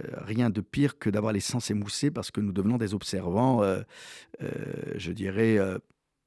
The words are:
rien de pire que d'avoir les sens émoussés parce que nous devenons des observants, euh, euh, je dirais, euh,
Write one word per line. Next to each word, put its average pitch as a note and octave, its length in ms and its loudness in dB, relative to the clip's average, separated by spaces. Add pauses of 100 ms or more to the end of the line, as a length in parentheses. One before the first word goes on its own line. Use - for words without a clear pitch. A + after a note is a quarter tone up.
(180)
rien A2+ 320 0
de G2+ 120 -2
pire - 380 0
que - 100 0
d'avoir G#2+ 240 2
les G2+ 60 2
sens - 320 -2
émoussés G#2 400 -2
parce A2 180 -6
que - 120 -4
nous G#2 100 0
devenons G2+ 260 2
des G#2+ 160 -2
observants, G2+ 720 2
euh, F#2+ 180 2 (600)
euh, - 80 -6 (460)
je E2+ 160 -6
dirais, G#2 460 2
euh, F#2+ 200 2 (500)